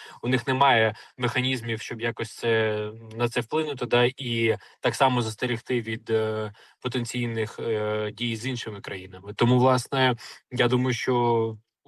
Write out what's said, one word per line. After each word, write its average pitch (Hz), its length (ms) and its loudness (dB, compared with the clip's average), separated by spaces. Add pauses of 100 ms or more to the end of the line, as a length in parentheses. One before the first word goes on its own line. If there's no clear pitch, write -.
(220)
у 117 60 -4
них 127 200 0
немає 127 480 4 (220)
механізмів, 120 640 -2
щоб 113 200 -8
якось 117 340 -6
це, 110 440 0 (380)
на 120 120 0
це 123 120 -2
вплинути, 151 440 -2
да, 120 320 4
і 113 380 0 (240)
так 120 160 -2
само 127 260 2
застерегти 117 600 -2
від, 110 280 -8
е, 110 420 0 (300)
потенційних, 120 760 -4
е, 107 520 -2
дій 117 240 -4
з 110 120 -8
іншими 113 340 -6
країнами. 92 540 -12
Тому, 123 240 6
власне, 127 560 4 (360)
я 123 160 2
думаю, 123 260 2
що 117 640 2 (320)